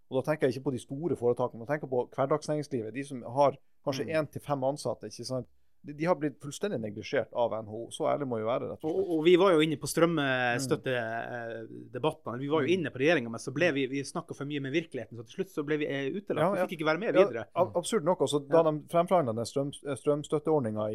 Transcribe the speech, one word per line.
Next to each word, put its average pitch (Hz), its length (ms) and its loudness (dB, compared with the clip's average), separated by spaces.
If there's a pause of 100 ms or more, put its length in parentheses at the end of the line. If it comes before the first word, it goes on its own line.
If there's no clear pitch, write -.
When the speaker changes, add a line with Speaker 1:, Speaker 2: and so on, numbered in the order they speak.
(120)
Speaker 1:
Og 131 120 0
da 156 120 -2
tenker 151 120 2
jeg 123 140 0
ikke 131 40 -20
på 143 80 0
de 117 60 -4
store 147 360 -4
foretakene, 120 440 0
men 113 80 -10
tenker 147 200 -4
på 123 240 -2
hverdagsnæringslivet. 139 840 -2
De 135 100 -8
som 135 200 -10
har 135 340 4 (280)
kanskje 143 200 -2
Speaker 2:
Mm. 160 100 -4
Speaker 1:
en 156 120 0
til - 140 -12
fem 139 200 -4
ansatte, 131 440 -2
ikke 110 200 -12
sant? 123 220 -4 (360)
De, 147 100 -14
de 151 120 -6
har 180 100 2
blitt 143 240 -4
fullstendig 147 400 -6
neglisjert 110 540 -4
av 113 200 0
N 110 120 -6
H 101 80 -14
O. 113 160 -10
Så - 160 -6
ærlig 135 220 0
må 120 100 -2
jo 110 80 -2
være, 120 240 -2
rett 92 140 -10
og 156 80 -2
Speaker 2:
Og, 175 40 -2
Speaker 1:
slett. 190 220 0
Speaker 2:
og 151 60 0
vi 175 120 10
var 185 180 6
jo 156 80 6
inne 160 180 2
på 143 80 -6
Speaker 1:
Mm. 135 720 2
Speaker 2:
strømstøttedebattene. 120 1800 -4
Vi 143 80 -4
var 156 140 2
jo 156 60 0
Speaker 1:
Mm. 175 120 2
Speaker 2:
inne 139 120 -4
på 127 80 -10
regjeringen, 135 320 2
men 113 80 -8
så - 140 -8
ble 160 180 2
vi, 135 160 0
vi 139 160 -4
snakket - 320 -8
for 139 100 -8
mye 147 160 -4
med 135 120 -6
virkeligheten, 131 440 -6
så 117 80 -12
til - 180 -20
slutt 180 60 -8
så 151 160 -6
ble 151 120 0
vi, 147 100 -2
eh, 139 240 -4
utelatt. 185 300 -4
Speaker 1:
Ja, 180 100 4
Speaker 2:
Vi 196 60 0
Speaker 1:
ja. 180 100 0
Speaker 2:
fikk 165 120 -8
ikke 156 60 -4
være 156 140 2
med 190 160 -2
Speaker 1:
Ja, 190 100 8
Speaker 2:
videre. 113 200 -4 (100)
Speaker 1:
ab-, 175 200 0
absurd 175 280 0
nok, 175 160 2
altså, 139 280 0
da 156 160 6
Speaker 2:
Ja. 156 80 4
Speaker 1:
de 151 80 -2 (100)
fremforhandlet 170 460 4
den 113 100 -2
strøm-, 139 280 -2 (180)
eh, 131 40 -4
strømstøtteordningen 147 1000 0